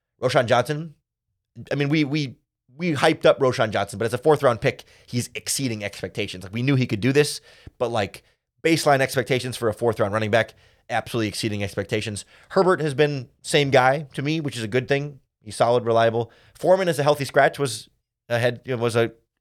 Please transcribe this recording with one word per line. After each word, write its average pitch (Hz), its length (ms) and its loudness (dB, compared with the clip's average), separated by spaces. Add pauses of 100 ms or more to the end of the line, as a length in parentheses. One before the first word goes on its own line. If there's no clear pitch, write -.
(220)
Roschon 127 240 0
Johnson, 147 500 -2 (800)
I - 20 -8
mean, 143 140 -2
we, 151 160 2
we, 139 320 -4 (360)
we 165 200 -4
hyped 214 320 0
up 156 140 4
Roschon 123 320 0
Johnson, 101 280 -4
but 113 60 -2
as 113 80 -2
a 123 40 -4
fourth 151 240 2
round 120 200 2
pick, - 240 -2 (220)
he's 120 280 -6
exceeding 113 480 -6
expectations. 98 640 -8
Like, 95 80 -14
we 117 100 -4
knew 139 120 2
he 127 120 2
could 107 140 -4
do 127 100 2
this, 147 300 2 (360)
but, 120 140 -2
like, 104 320 -4 (400)
baseline 147 380 4
expectations 127 560 -2
for 120 100 -2
a 104 60 0
fourth 117 260 -2
round 104 140 0
running 110 180 -2
back, 113 220 2 (360)
absolutely 113 380 -2
exceeding 104 360 -4
expectations. 104 600 -6 (260)
Herbert 185 300 2
has 151 140 -4
been 143 340 0 (140)
same 143 300 0
guy 135 420 4
to - 80 -8
me, 151 180 -2
which 143 160 -8
is 117 80 -6
a 110 60 -6
good 113 180 -2
thing. 143 320 -2 (220)
He's 107 140 -16
solid, 120 300 2
reliable. 113 480 2 (200)
Foreman 185 360 2
as 147 100 -2
a 143 40 -2
healthy 139 200 2
scratch 147 340 2
was 123 320 -6 (380)
a 117 100 -2
head, 120 300 0
was 120 300 -2
a 117 160 2 (280)